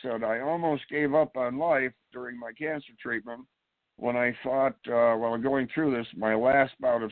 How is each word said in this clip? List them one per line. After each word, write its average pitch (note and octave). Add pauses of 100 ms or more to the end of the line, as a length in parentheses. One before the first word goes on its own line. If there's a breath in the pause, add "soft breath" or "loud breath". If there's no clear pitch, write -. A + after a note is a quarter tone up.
said, A2+
"I A2+
almost D#3
gave D3
up D3+
on B2+
life C#3 (180)
during B2
my A#2
cancer D3+
treatment A#2+ (520)
when A#2+
I A#2+
thought, C3 (100)
uh, A#2
while A#2
going C3
through D#3
this, A#2
my A2
last C3
bout A#2+
of G#2+